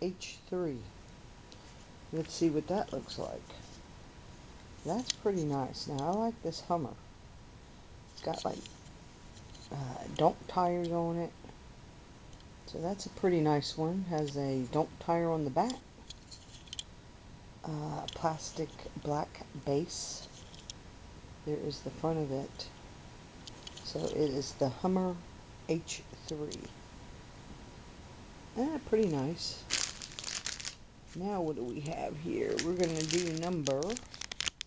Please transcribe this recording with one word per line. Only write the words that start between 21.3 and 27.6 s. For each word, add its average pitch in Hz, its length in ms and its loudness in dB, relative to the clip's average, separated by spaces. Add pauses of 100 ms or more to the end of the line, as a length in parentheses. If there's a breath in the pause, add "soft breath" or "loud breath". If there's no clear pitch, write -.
There 151 100 2 (100)
is 143 140 -2
the - 120 -4
front 160 260 2
of 147 120 2
it. - 360 -2 (1160)
So - 160 -2
it - 140 0
is 139 440 4
the 139 100 6
Hummer 185 480 4 (540)
H - 320 0 (240)
three. 151 340 -4 (2000)